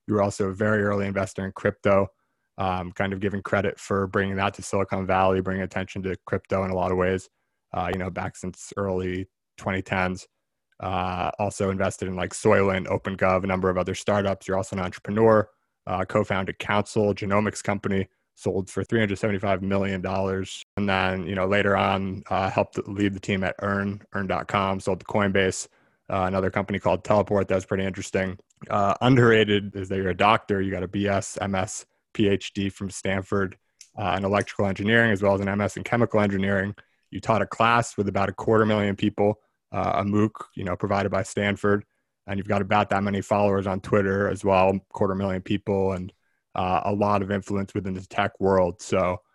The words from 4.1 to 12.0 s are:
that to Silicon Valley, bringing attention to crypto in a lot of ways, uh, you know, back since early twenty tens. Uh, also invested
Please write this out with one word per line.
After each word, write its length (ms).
that 180
to 80
Silicon 460
Valley, 340
bringing 220
attention 400
to 120
crypto 360
in 60
a 60
lot 160
of 60
ways, 300
uh, 180
you 60
know, 140
back 240
since 420
early 500
twenty 240
tens. 460
Uh, 600
also 320
invested 360